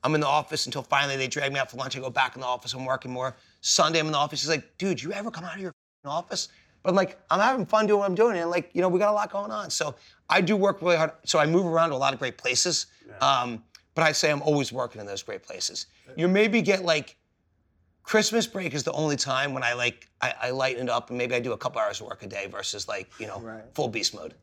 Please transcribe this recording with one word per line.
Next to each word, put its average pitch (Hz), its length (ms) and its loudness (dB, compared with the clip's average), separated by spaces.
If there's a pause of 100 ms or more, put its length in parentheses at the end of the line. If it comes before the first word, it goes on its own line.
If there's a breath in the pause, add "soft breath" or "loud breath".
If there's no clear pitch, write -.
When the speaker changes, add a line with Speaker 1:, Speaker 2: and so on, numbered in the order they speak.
Speaker 1:
I'm 151 100 0
in 151 80 2
the 147 60 0
office 147 400 0
until 131 160 -8
finally 139 340 0
they 131 100 -2
drag 139 240 -2
me 139 80 -2
out 131 120 -2
for 120 60 -14
lunch. 131 200 -6
I - 20 -10
go 131 100 -6
back 127 260 0
in 135 60 -12
the 127 60 -6
office, 123 260 -4
I'm 131 120 -8
working 131 260 -4
more. 127 240 -6 (260 soft breath)
Sunday, 160 380 2
I'm 156 60 0
in 156 60 -2
the 151 60 0
office. 147 240 0
He's 143 80 -4
like, - 280 -4
"Dude, 185 240 -2
you 151 100 -8
ever 202 200 -6
come 165 140 -12
out 175 100 -10
of 196 60 -12
your 185 100 -8 (320)
f-ing 143 80 -8
office?" 170 380 -6 (340 soft breath)
But 190 60 2
I'm 180 60 4
like, - 240 2 (120)
"I'm 175 80 4
having 233 260 4
fun 214 220 4
doing 208 120 6
what 202 100 0
I'm 180 60 0
doing." 220 220 4
And, 170 140 -2
like, 175 220 -2
you 170 80 2
know, 185 80 4
we 180 100 2
got 208 100 4
a 214 40 2
lot 208 180 0
going 202 180 -6
on. 190 220 -8
So - 240 -2 (340 soft breath)
I 185 120 6
do 185 140 4
work 196 260 2
really 170 160 4
hard. 156 140 2 (120)
So - 160 2
I 147 80 6
move 175 180 4
around 165 240 2
to 143 60 -4
a - 20 -2
lot 139 160 2
of 120 60 -10
great 123 180 -4
places. 127 480 0 (220 soft breath)
Speaker 2:
Yeah. 101 100 -18
Speaker 1:
Um, 123 460 2 (320)
but 160 80 4
I'd 156 120 4
say 156 140 4
I'm 147 140 0
always 143 280 2
working 117 300 -6
in 101 60 -12
those 98 160 -8
great 101 180 -10
places. - 460 -8 (300 soft breath)
You 165 100 2
maybe 208 340 4
get, 190 240 2
like, 156 320 0 (840)
Christmas 214 420 2
break 185 280 -6
is 143 100 -4
the - 80 -2
only 151 240 0
time 139 380 -2
when 131 100 -4
I, 120 100 2
like, 123 340 -4 (140)
I, 123 120 -2 (100)
I 123 80 -2
lighten 131 320 -2
it 123 60 -4
up 120 200 -2
and 123 80 -8
maybe 123 160 -2
I 123 60 2
do 120 140 -4
a 107 40 -6
couple 113 240 -4
hours 104 200 -2
of 107 60 -14
work 107 140 -12
a 107 60 -14
day 101 200 -8
versus, 101 400 -8
like, 98 220 -8 (100)
you 110 60 -10
know, 101 140 -10
Speaker 3:
Right. 110 240 -14 (100)
Speaker 1:
full 139 140 -2
beast 107 260 -2
mode. 80 300 -14